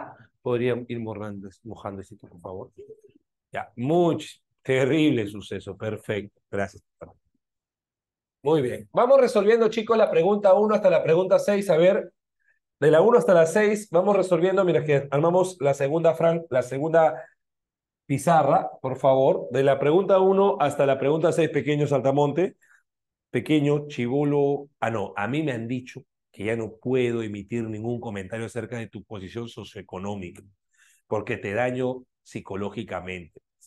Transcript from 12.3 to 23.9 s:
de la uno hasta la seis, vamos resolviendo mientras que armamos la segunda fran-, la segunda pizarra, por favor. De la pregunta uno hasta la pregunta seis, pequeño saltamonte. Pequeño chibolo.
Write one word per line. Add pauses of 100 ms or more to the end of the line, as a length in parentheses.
de
la
uno
hasta
la
seis,
vamos
resolviendo
mientras
que
armamos
la
segunda
fran-,
la
segunda (840)
pizarra, (120)
por
favor.
De
la
pregunta
uno
hasta
la
pregunta
seis,
pequeño
saltamonte. (720)
Pequeño
chibolo. (100)